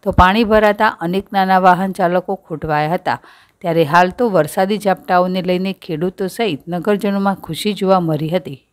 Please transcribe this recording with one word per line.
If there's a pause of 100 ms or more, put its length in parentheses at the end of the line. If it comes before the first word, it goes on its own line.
તો
પાણી
ભરાતા
અનેક
નાના
વાહન
ચાલકો
ખોટવાયા
હતા. (440)
ત્યારે
હાલ
તો
વરસાદી
ઝાપટાઓને
લઈને
ખેડૂતો
સહિત
નગરજનોમાં
ખુશી
જોવા
મળી
હતી. (140)